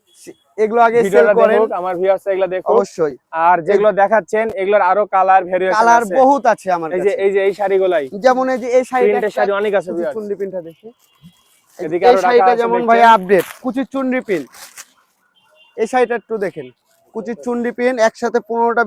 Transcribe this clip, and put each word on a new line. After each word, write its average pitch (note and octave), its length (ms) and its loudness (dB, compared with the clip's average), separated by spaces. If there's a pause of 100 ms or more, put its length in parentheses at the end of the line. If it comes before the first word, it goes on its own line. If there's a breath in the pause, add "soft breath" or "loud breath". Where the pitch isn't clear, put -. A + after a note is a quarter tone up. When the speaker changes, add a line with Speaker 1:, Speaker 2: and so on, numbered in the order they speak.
(580)
Speaker 1:
এগুলো A3 240 0
আগে A#3 160 4
সেল A3+ 80 2
Speaker 2:
ভিডিওটা G#3 280 4
Speaker 1:
করেন। A3 240 2
Speaker 2:
দেখুক A3 220 0
আমার F#3 200 -6
ভিউয়ার্স, F#3+ 320 0
এগুলো F#3+ 220 -2
দেখুক। F#3 200 -6
Speaker 1:
অবশ্যই। F3 400 -2 (320)
Speaker 2:
আর F3+ 100 6 (120)
যেগুলো G3+ 240 2
Speaker 1:
এই F#3 100 -2
Speaker 2:
দেখাচ্ছেন, G#3+ 440 0 (140)
এগুলোর G3+ 300 2
আরো G3 120 0 (120)
কালার F#3+ 360 4
ভেরিয়েশন F#3 280 -2
Speaker 1:
কালার A#3 240 4
Speaker 2:
আছে। F#3+ 180 -6
Speaker 1:
বহুত C4 220 4 (100)
আছে F#3 240 -4
আমার E3 140 -8
Speaker 2:
এই F3+ 100 -4
যে, G3 100 0
Speaker 1:
কাছে। F#3 140 -4
Speaker 2:
এই G3+ 80 2
যে G3 140 0
এই G3+ 120 0
শাড়িগুলাই। F#3+ 460 0 (220)
Speaker 1:
যেমন B3+ 180 2 (100)
এই B3+ 80 -6
যে B3+ 140 -8
এই B3+ 140 2
শাড়িটা B3 180 0
Speaker 2:
প্রিন্টের G#3 220 -2
Speaker 1:
একটা - 80 -10
Speaker 2:
শাড়ি G3+ 220 0
অনেক G#3 140 -2
আছে F3+ 160 -2
Speaker 1:
কুচির E3 60 -8
Speaker 2:
ভিউয়ার্স। E3+ 200 -6
Speaker 1:
চুন্ডি G#3 220 -8
প্রিন্টটা F#3+ 300 -8
দেখি। E3 200 -20
এই B3 60 -20 (840)
যে - 80 -10
Speaker 2:
এদিকে E3+ 180 -4
Speaker 1:
এই B3 60 6
Speaker 2:
আরো - 60 4
রাখা C#4+ 80 0
Speaker 1:
শাড়িটা B3 280 4
Speaker 2:
আছে A#3 80 0
Speaker 1:
যেমন A#3 200 -2
Speaker 2:
দেখছেন। A#3 100 -2
Speaker 1:
ভাই A#3 100 4 (140)
আপডেট, F#3 320 2 (140)
কুচির B3 340 -6
চুন্ডি C4 320 -2
প্রিন্ট। D#3 220 -6 (1300)
এই A3 160 -2
শাড়িটা A#3+ 280 0
একটু A3+ 140 -10 (100)
দেখেন, D#3 220 -8 (480)
কুচির A3 300 -10
চুন্ডি A#3+ 320 -4
প্রিন্ট, B3 200 -2 (120)
একসাথে A#3 300 -4 (100)
পনেরোটা A#3 380 0